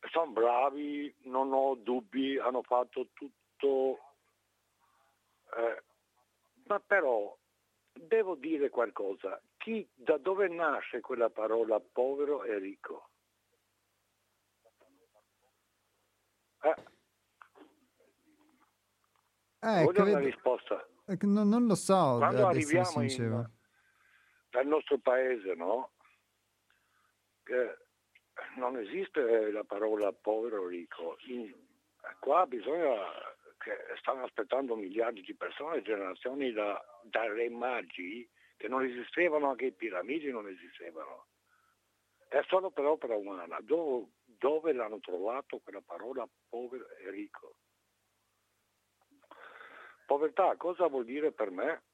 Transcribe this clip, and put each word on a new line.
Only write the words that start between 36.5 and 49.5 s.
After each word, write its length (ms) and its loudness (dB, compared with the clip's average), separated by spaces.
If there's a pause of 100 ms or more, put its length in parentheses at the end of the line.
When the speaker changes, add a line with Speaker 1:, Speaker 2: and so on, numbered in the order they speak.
Speaker 1:
da, 300 -2 (220)
dai 280 -2
re 160 0
magi, 800 -6 (280)
che 120 -10
non 160 -2
esistevano, 680 0
anche 160 -4
i 60 -2
piramidi 580 -6
non 180 -8
esistevano. 800 -16 (1040)
È 200 0
solo 220 2
per 160 -2
opera 300 2
umana. 440 -8
Dove, 480 0 (160)
dove 480 -2
l'hanno 280 -4
trovato 600 -6
quella 200 -14
parola 480 -10 (200)
povero 480 -10
e 140 -14
ricco? 460 -14 (2500)